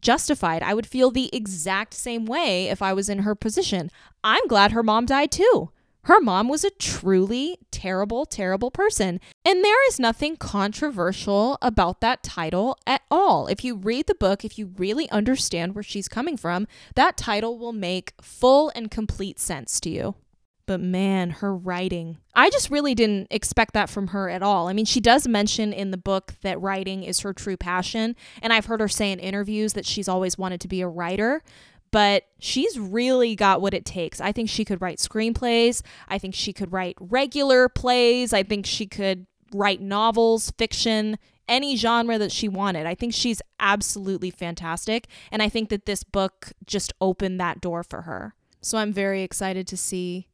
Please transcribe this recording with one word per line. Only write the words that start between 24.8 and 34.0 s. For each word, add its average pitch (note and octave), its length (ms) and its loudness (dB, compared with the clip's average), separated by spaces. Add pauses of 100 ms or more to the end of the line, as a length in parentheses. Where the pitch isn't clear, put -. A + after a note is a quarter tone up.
she A#3+ 160 0
does A#3 260 4
mention G#3 460 0
in G3 160 -6
the F#3 80 -6
book F#3+ 460 -4
that F#3+ 180 -4
writing F#3+ 400 -6
is F3+ 200 -4
her G3 120 -6
true F#3+ 240 -6
passion, F#3+ 580 -4 (280)
and A3+ 100 2
I've G#3+ 140 2
heard A3+ 120 -2
her G#3+ 80 2
say G3+ 240 -2
in F#3 60 -6
interviews G#3 560 -4
that - 140 -6
she's G3+ 200 -4
always F#3 300 0
wanted F#3 240 -6
to F#3 60 -14
be F#3 140 -4
a F3+ 60 -4
writer, F#3+ 540 -2 (500)
but G3+ 320 4 (160)
she's C#4+ 380 -2
really A#3 600 2
got G3 240 4
what F#3+ 120 0
it - 120 -4
takes. - 340 -8